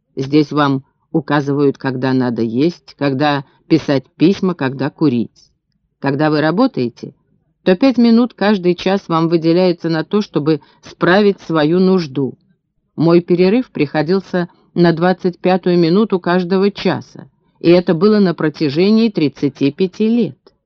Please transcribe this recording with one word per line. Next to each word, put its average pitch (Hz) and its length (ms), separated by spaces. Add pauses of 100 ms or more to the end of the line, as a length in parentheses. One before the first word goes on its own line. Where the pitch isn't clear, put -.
(160)
Здесь 143 360
вам 139 320 (280)
указывают, 143 680
когда 131 360
надо 123 280
есть, 123 560
когда 143 480 (220)
писать 143 380 (120)
письма, 185 380
когда 135 340
курить. 123 640 (480)
Когда 143 320
вы 151 100
работаете, 160 720 (500)
то 185 120
пять 254 240
минут 233 340
каждый 185 400
час 190 340
вам 165 220
выделяется 170 580
на 160 160
то, 208 180
чтобы 156 400 (200)
справить 190 600
свою 160 380
нужду. 160 600 (560)
Мой 170 260
перерыв 185 500
приходился 170 800 (240)
на 170 200
двадцать 175 460
пятую 180 380
минуту 180 420
каждого 185 520
часа, - 580 (300)
и - 100
это 180 240
было 208 260
на 180 140
протяжении 165 760
тридцати 143 600
пяти 190 380
лет. 226 280 (280)